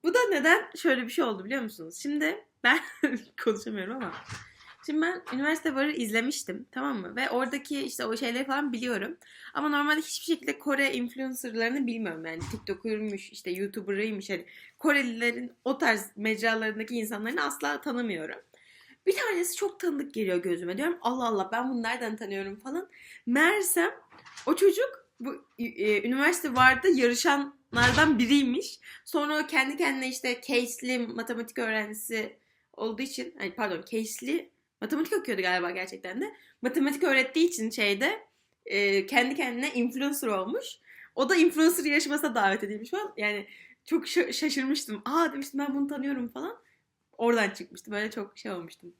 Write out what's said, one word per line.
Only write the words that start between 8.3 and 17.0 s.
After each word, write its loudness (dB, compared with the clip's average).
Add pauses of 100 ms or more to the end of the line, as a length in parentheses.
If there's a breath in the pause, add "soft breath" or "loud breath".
falan -2
biliyorum. -4 (360 loud breath)
Ama -2
normalde 2
hiçbir -8
şekilde -2
Kore 0
influencerlarını -2
bilmiyorum. -4
Yani -8 (120)
TikToker'mış, -6
işte -8
YouTuber'ıymış. -4
Hani -4 (340 loud breath)
Korelilerin 0 (140)
o 0
tarz 0
mecralarındaki -2
insanlarını -4